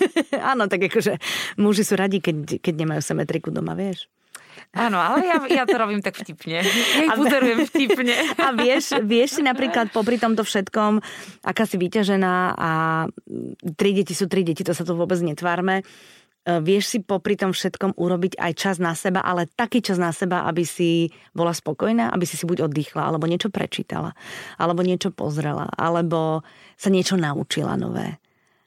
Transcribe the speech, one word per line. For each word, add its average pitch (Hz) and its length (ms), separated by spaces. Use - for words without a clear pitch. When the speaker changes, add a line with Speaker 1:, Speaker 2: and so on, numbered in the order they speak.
Speaker 1:
<laughs> - 460
Áno, 254 180
tak 190 200
akože 208 320
muži 208 260
sú 202 120
radi, 190 260
keď, 151 380
keď 175 180
nemajú 156 280
symetriku 160 460
doma, 165 240
vieš. 185 320
Speaker 2:
Áno, 226 240
ale 220 300
ja, 339 120
ja 262 100
to 240 120
robím 208 240
tak 190 160
vtipne. 160 440
Ja 226 420
ich 320 60
Speaker 1:
A 240 80
Speaker 2:
pozorujem 254 500
vtipne. 254 500
Speaker 1:
<laughs> 320 160
A 269 60
vieš, 254 480
vieš 233 340
si 302 80
napríklad 247 480
popri 226 260
tomto 226 260
všetkom, 208 580
aká 202 220
si 208 120
vyťažená 185 580
a - 180
tri 202 200
deti 185 180
sú 180 160
tri 185 160
deti, 165 180
to 175 100
sa 170 120
tu 175 100
vôbec 175 240
netvárme, 175 640
e, 190 40
vieš 190 280
si 247 120
popri 196 360
tom 190 160
všetkom 190 440
urobiť 180 420
aj 170 160
čas 190 240
na 170 160
seba, 180 280
ale 175 240
taký 240 360
čas 190 160
na 175 140
seba, 180 340
aby 170 180
si 170 280
bola 170 220
spokojná, 220 580
aby 180 140
si 160 120
si - 80
buď 170 220
oddychla, 147 400
alebo 160 200
niečo 175 240
prečítala, - 680
alebo 170 260
niečo 180 280
pozrela, 147 600
alebo 165 760
sa - 140
niečo 185 280
naučila 147 600
nové. - 440